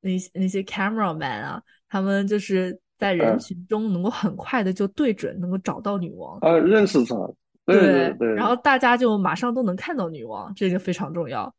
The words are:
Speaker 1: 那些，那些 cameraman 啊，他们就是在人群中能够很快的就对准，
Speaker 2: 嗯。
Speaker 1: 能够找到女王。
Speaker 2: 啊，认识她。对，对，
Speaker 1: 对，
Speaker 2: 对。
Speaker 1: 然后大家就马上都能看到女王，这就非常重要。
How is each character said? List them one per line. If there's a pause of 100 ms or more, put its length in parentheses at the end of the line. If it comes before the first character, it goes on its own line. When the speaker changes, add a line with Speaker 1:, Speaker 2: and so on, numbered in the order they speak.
Speaker 1:
那
些，
那
些
cameraman
啊， (260)
他
们
就
是 (200)
在
人
群
中
能
够
很
快
的
就
对
准，
Speaker 2:
嗯。
Speaker 1:
能
够
找
到
女
王。
Speaker 2:
啊，
认
识
她。 (480)
对，
对，
Speaker 1:
对，
Speaker 2:
对。
Speaker 1:
然
后
大
家
就
马
上
都
能
看
到
女
王，
这
就
非
常
重
要。